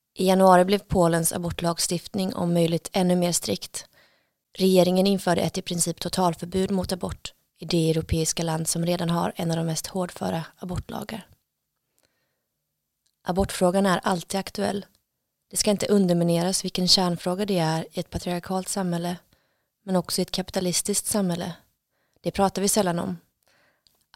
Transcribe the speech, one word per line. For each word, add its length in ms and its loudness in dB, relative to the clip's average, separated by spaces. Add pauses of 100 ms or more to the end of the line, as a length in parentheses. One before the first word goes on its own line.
(140)
I 120 0
januari 380 8
blev 140 2
Polens 540 2
abortlagstiftning 1000 -4
om 200 0
möjligt 380 2
ännu 240 2
mer 160 0
strikt. 560 -6 (720)
Regeringen 480 4
införde 340 0
ett 180 -2
i 40 -4
princip 380 -4
totalförbud 680 -2
mot 220 -2
abort 420 -8 (240)
i 60 -16
det 260 2
europeiska 520 -2
land 260 -4
som 180 -2
redan 240 -2
har 260 0
en 140 -2
av 60 -2
de 100 -2
mest 200 -4
hårdföra 580 -6 (120)
abortlagar. 720 -10 (1900)
Abortfrågan 640 2
är 160 2
alltid 380 -2
aktuell. 460 -4 (640)
Det 60 -10
ska 140 2
inte 160 0
undermineras 760 2
vilken 240 -2
kärnfråga 580 0
det 120 0
är 340 0
i 80 -6
ett 100 -8
patriarkalt 580 -6
samhälle, 480 -2 (680)
men 140 0
också 240 -2
i 20 2
ett 80 -6
kapitalistiskt 760 -2
samhälle. 460 -2 (680)
Det 100 -4
pratar 320 0
vi 60 2
sällan 300 2
om. 200 -4 (960)